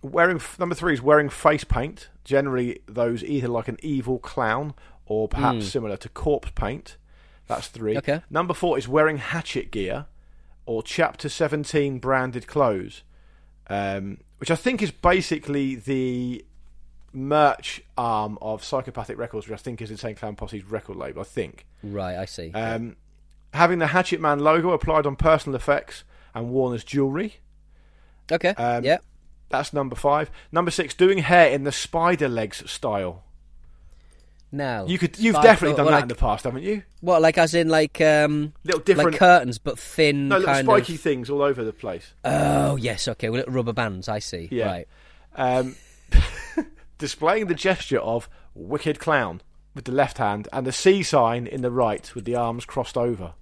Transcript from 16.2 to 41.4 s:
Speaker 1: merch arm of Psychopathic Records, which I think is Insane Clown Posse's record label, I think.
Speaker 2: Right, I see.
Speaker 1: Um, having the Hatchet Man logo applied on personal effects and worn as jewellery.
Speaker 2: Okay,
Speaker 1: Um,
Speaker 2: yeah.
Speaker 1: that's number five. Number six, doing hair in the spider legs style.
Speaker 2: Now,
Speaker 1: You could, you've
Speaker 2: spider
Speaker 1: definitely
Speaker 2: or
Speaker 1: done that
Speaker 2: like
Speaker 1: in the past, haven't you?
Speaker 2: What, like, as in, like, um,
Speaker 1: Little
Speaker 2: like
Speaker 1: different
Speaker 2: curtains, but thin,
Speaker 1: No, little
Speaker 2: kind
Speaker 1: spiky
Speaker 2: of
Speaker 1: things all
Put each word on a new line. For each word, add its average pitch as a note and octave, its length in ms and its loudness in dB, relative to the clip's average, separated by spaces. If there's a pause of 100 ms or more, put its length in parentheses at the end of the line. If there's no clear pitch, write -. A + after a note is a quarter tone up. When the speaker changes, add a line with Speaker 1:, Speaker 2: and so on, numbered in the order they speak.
Speaker 1:
merch C#3+ 680 0 (160)
arm G#2+ 460 -2
of G#2+ 200 -6
Psychopathic B2 540 -8
Records, A2+ 320 -10
which G#2+ 100 -10
I - 40 -18
think A#2+ 180 -10
is A2 100 -10
Insane G#2+ 260 -10
Clown G#2 200 -10
Posse's G#2 280 -10
record G2+ 320 -10
label, D#2 260 -10
I - 20 -8
think. - 400 -8 (180)
Speaker 2:
Right, G2 340 -6
I F#2+ 100 -6
see. E2 260 -12
Speaker 1:
Um, A2+ 440 -6 (580)
having E3+ 240 4
the D#3+ 100 2
Hatchet F3+ 300 0
Man D3 220 2
logo D#3+ 300 4
applied D#3 360 0
on C#3 80 -2
personal D#3 400 2
effects - 500 -2 (300)
and A#2 140 -6
worn B2+ 260 0
as A2+ 80 -6
jewellery. C#3+ 540 -2 (960)
Speaker 2:
Okay, E3+ 220 0
Speaker 1:
Um, A#2+ 280 -2
Speaker 2:
yeah. C#3+ 140 4 (540)
Speaker 1:
that's C#3+ 240 -2
number C3+ 200 -2
five. D3 360 0 (200)
Number E3+ 200 0
six, D#3+ 240 -4
doing F#3+ 240 6
hair D#3+ 320 8
in C#3 140 -2
the C#3+ 80 -2
spider E3 580 0
legs A2 400 -6
style. F#2+ 540 -4 (1300)
Speaker 2:
Now, C3 360 -4
Speaker 1:
You F3 120 -2
could, - 200 -2
you've A3 160 4
Speaker 2:
spider D3+ 140 8
Speaker 1:
definitely F3 260 4
Speaker 2:
or - 20 0
Speaker 1:
done C#3+ 100 4
that D#3 60 6
Speaker 2:
like D3 120 6
Speaker 1:
in B2 40 -8
the A#2+ 60 -6
past, A2 300 0
haven't B2+ 180 -6
you? G3+ 200 -4 (200)
Speaker 2:
What, E3+ 180 4
like, D#3+ 160 6
as E3 180 4
in, E3+ 140 2
like, D#3 320 2
um, D3+ 540 4 (100)
Speaker 1:
Little E3 140 -2
Speaker 2:
like D#3 80 -8
Speaker 1:
different E3 320 4
Speaker 2:
curtains, D3+ 400 8
but - 200 -6
thin, C#3+ 500 2
Speaker 1:
No, F#3+ 100 4
little F3+ 160 2
Speaker 2:
kind C3+ 120 2
Speaker 1:
spiky G3 280 6
Speaker 2:
of D#3 80 -10
Speaker 1:
things B2+ 260 0
all C#3+ 140 0